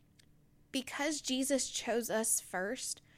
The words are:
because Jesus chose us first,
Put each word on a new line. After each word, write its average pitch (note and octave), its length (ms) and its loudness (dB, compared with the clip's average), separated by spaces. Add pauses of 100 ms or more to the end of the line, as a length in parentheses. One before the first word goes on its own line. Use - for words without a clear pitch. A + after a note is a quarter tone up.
(720)
because C#4+ 500 -2
Jesus C4 480 2
chose A#3 400 0
us A3 300 2
first, - 640 -4 (160)